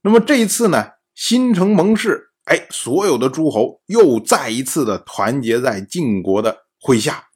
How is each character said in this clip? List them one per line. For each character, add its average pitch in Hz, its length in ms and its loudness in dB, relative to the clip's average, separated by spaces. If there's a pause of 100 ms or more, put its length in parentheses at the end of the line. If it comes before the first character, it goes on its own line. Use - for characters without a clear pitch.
那 196 100 0
么 233 80 8
这 226 180 2
一 226 100 2
次 220 220 0
呢， 117 240 -2 (220)
新 247 380 0
城 196 220 2
盟 196 200 2
誓， - 380 -4 (120)
哎， 156 260 -2
所 156 340 -4
有 156 140 2
的 131 100 0
诸 156 220 -2
侯 - 360 -2
又 185 320 4
再 123 300 -2
一 117 140 -4
次 131 240 -4
的 98 140 -2
团 123 420 -4
结 113 180 0
在 113 220 -4
晋 110 400 -4
国 95 180 0
的 - 280 -4 (120)
麾 127 180 2
下。 131 380 -6